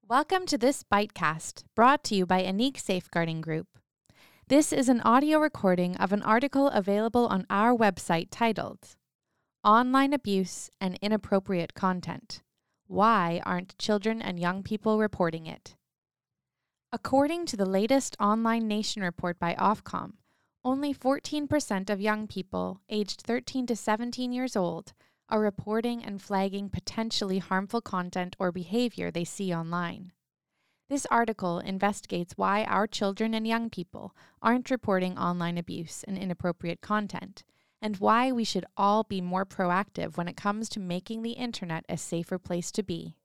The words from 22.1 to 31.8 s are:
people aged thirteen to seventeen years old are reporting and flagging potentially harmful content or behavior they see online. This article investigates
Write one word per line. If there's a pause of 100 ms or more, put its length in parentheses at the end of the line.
people (100)
aged
thirteen
to
seventeen
years
old (340)
are
reporting
and
flagging
potentially
harmful
content
or
behavior
they
see
online. (760)
This
article
investigates